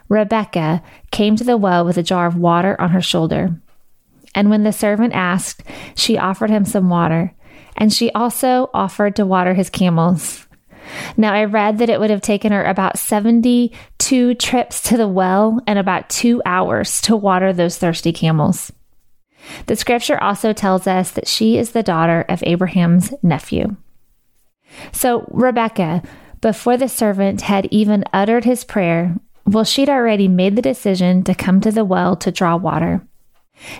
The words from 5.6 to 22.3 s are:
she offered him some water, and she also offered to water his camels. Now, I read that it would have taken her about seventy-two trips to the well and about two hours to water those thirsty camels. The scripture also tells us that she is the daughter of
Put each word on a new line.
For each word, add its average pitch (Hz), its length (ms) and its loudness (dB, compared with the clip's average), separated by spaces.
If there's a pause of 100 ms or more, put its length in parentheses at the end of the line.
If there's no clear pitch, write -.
she 220 200 0
offered 196 340 -2
him 214 140 2
some 185 240 0
water, 170 460 0 (420)
and 214 160 2
she 226 200 0
also 254 600 0
offered 202 440 -2
to 208 100 2
water 185 280 2
his 180 140 0
camels. 170 800 0 (720)
Now, 214 180 2
I 214 100 2
read 208 340 0
that 233 120 2
it 214 80 2
would 214 120 2
have 202 100 0
taken 208 320 0
her 202 120 0
about 190 320 -2
seventy-two 240 1400 0
trips - 480 -4
to 233 140 0
the 220 120 2
well 190 580 2
and 202 140 0
about 185 280 -2
two 240 380 0
hours 180 560 -2
to 220 140 2
water 190 360 2
those 175 240 0
thirsty 170 360 -2
camels. 160 580 0 (960)
The - 80 -2
scripture 240 480 -2
also 202 300 -2
tells 190 340 -2
us 185 240 -2
that - 160 -8
she 220 320 0
is 226 140 -2
the 226 100 0
daughter 170 460 0
of 180 180 -4